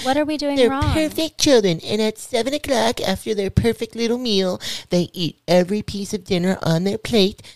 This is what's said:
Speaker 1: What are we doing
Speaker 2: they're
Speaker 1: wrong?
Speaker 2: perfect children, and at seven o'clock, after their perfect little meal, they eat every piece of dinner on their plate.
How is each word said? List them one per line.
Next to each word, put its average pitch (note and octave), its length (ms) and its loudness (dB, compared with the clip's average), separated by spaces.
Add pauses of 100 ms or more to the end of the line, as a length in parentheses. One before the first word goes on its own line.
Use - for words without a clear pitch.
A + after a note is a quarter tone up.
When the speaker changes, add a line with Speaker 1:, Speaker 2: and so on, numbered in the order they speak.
Speaker 1:
What C4 140 0
are D4+ 80 2
we D4+ 120 -2
doing C#4+ 200 -2
Speaker 2:
they're B3+ 140 6
Speaker 1:
wrong? C#4+ 220 0
Speaker 2:
perfect D#4 460 -2
children, G#3 460 4
and G#3+ 180 -2
at G#3+ 160 -2
seven B3 360 -2
o'clock, B3 460 0
after G3 360 -4
their G3 140 -2
perfect A3+ 440 -2
little A3+ 240 -2
meal, G3 420 0 (280)
they F3 240 0
eat E3+ 340 -6
every F3+ 340 2
piece G3+ 320 -8
of F#3+ 120 -6
dinner F#3 400 0
on E3 180 2
their G3 160 -2
plate. G#3 420 0 (160)